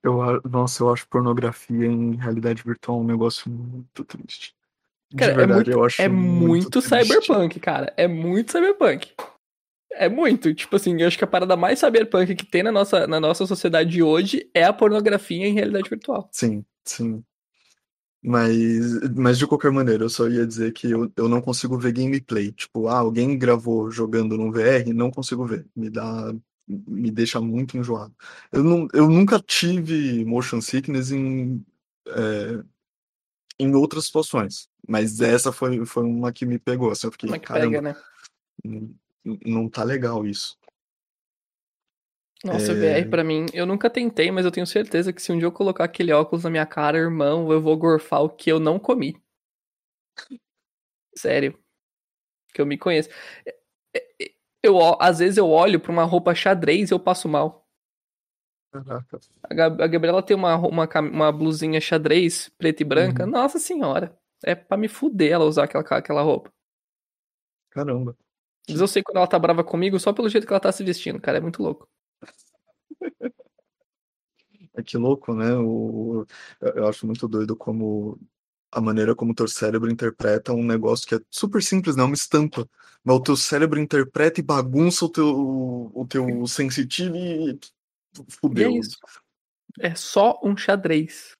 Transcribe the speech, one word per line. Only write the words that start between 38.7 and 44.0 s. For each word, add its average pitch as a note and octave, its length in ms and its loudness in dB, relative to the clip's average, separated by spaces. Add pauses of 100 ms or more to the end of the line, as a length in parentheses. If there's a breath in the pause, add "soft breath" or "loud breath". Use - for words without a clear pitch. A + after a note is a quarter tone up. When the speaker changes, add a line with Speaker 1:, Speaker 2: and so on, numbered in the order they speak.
Speaker 1:
n-, G#2+ 200 -8
não A2+ 240 -2
tá A2 140 -6
legal A#2 420 -2
isso." - 320 -8 (1900)
Speaker 2:
Nossa, G#3+ 300 -2
Speaker 1:
É. - 20 0
Speaker 2:
V F#3 120 2
R D#3 220 2
pra E3+ 140 0
mim, D#3+ 300 -2
eu F3 120 -2
nunca G3+ 240 0
tentei, A3+ 400 0